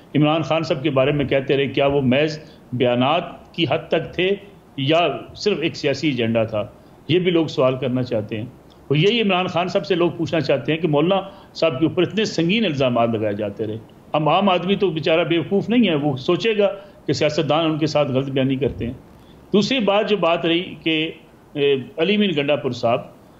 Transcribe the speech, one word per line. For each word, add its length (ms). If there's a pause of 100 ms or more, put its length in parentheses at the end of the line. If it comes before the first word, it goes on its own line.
(160)
عمران 260
خان 220
صاحب 200
کے 60
بارے 220
میں 140
کہتے 320
رہے، 100
کیا 180
وہ 160
محض 380 (340)
بیانات 500 (300)
کی 160
حد 80 (100)
تک 260
تھے 180 (460)
یا 300 (280)
صرف 260
ایک 140
سیاسی 320
ایجنڈا 360
تھا؟ 240 (400)
یہ 120
بھی 120
لوگ 140
سوال 300
کرنا 280
چاہتے 340
ہیں۔ 80 (420)
اور 80
یہی 260
عمران 260
خان 200
صاحب 180
سے 100
لوگ 220
پوچھنا 240
چاہتے 320
ہیں 60
کہ 80
مولانا 340 (320)
صاحب 260
کے 60
اوپر 160
اتنے 240
سنگین 400
الزامات 440
لگائے 240
جاتے 340
رہے۔ 100 (360)
ہم 140
عام 220
آدمی 260
تو 140
بیچارہ 340
بیوقوف 460
نہیں 200
ہے، 60
وہ 220
سوچے 400
گا 160 (320)
کہ 80
سیاستدان 520
ان 120
کے 100
ساتھ 240
غلط 180
بیانی 260
کرتے 300
ہیں۔ 80 (600)
دوسری 260
بات 300
جو 80
بات 280
رہی 380
کہ، 280 (420)
اے، 220 (220)
علی 180
امین 220
گنڈا 180
پور 160
صاحب 420 (260)